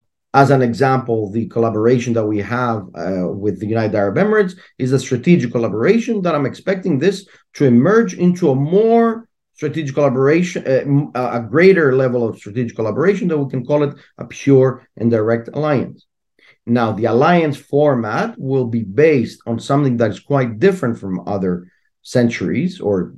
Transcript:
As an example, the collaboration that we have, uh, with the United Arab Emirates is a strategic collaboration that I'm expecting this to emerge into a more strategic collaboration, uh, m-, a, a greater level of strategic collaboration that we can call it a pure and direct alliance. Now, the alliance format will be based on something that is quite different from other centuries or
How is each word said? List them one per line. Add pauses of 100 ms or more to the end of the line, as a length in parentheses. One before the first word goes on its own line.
(340)
As
an
example,
the
collaboration
that
we
have,
uh,
with
the
United
Arab
Emirates (220)
is
a
strategic
collaboration
that
I'm
expecting
this (260)
to
emerge
into
a
more (260)
strategic
collaboration,
uh,
m-,
a,
a
greater
level
of
strategic
collaboration
that
we
can
call
it (220)
a
pure (100)
and
direct
alliance. (640)
Now,
the
alliance
format
will
be
based
on
something
that
is
quite
different
from
other (300)
centuries
or